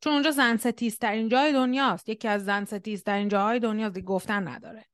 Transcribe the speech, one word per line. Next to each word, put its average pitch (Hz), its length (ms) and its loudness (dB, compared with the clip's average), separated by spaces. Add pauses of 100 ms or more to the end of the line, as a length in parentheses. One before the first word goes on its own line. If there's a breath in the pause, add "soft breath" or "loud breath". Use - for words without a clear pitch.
چون 302 120 0
اونجا 285 180 4
زن 254 260 4
ستیزترین 226 720 -2
جای 269 240 4
دنیاست. 254 560 0
یکی 220 200 -4
از 208 160 0
زن 202 200 0
ستیزترین 202 640 -4
جاهای 208 320 2
دنیاست. 220 340 -2
دیگه 185 120 -10
گفتن 190 420 -2
نداره. - 460 -14